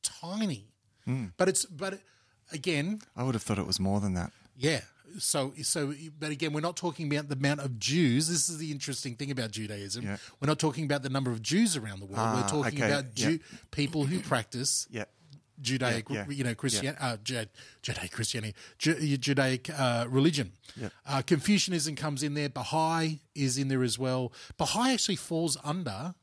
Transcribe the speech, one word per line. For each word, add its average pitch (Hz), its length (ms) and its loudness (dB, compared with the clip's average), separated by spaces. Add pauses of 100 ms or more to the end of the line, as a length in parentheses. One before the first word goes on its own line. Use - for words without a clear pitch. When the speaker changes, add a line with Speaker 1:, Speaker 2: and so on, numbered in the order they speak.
Speaker 1:
tiny. 170 640 -4 (380)
Speaker 2:
Mm. 123 300 -2
Speaker 1:
But 185 120 4
it's, 190 180 2
but 190 340 -8 (520)
again, 165 480 0 (160)
Speaker 2:
I 120 60 -4
would 131 120 2
have 110 80 0
thought 101 160 0
it 87 80 0
was - 120 0
more 98 220 2
than 98 140 0
that. 85 180 -2 (240)
Speaker 1:
Yeah. 135 240 0 (380)
So, 139 340 0 (100)
so, 143 320 0 (240)
but 151 120 -4
again, 151 220 -2
we're 151 80 0
not 170 160 -2
talking 156 360 -2
about 147 160 0
the 143 80 -2
amount 143 240 2
of 131 180 -4
Jews. 147 500 4
This 170 200 2
is 160 100 -6
the 156 140 -6
interesting 135 420 -6
thing 139 160 -6
about 123 220 -2
Judaism. 104 520 -6
Speaker 2:
Yeah. 101 120 -4 (240)
Speaker 1:
We're 139 80 2
not 151 100 4
talking 156 260 0
about 143 180 0
the 139 60 -4
number 131 220 0
of 113 120 -2
Jews 180 340 4
around 104 240 -6
the 101 60 -12
world. 98 120 -4
Speaker 2:
Ah, 110 240 2
Speaker 1:
We're 143 200 2
talking 131 200 0
Speaker 2:
okay. 110 100 4
Speaker 1:
about 131 220 -2
Ju-, 113 180 2
Speaker 2:
Yeah. - 260 -4 (120)
Speaker 1:
people 147 340 0
who 165 160 0
practice - 720 0
Speaker 2:
Yeah. 107 140 -6 (560)
Speaker 1:
Judaic, 120 500 0
Speaker 2:
Yeah, 104 180 -2
yeah. 143 60 -6
Speaker 1:
you 135 100 -2
know, 120 100 0
Christian, 110 300 0
Speaker 2:
Yeah. 135 140 -2
Speaker 1:
uh, 120 240 -2
Ju-, 113 240 -4 (360)
Judaic - 280 -6
Christianity, 110 440 -4 (240)
Ju-, 151 380 2
Judaic, 131 540 2
uh, 123 380 2
religion. 135 440 4 (240)
Speaker 2:
Yeah. 113 120 -6 (180)
Speaker 1:
Uh, 139 160 0
Confucianism 170 760 2
comes 143 260 -4
in 147 120 -2
there. 147 160 -2
Baha'i 160 680 0 (140)
is 135 220 2
in 139 120 0
there 131 160 4
as 113 140 0
well. 127 340 0 (260)
Baha'i 233 340 2
actually 208 240 2
falls 160 480 0
under 147 580 -4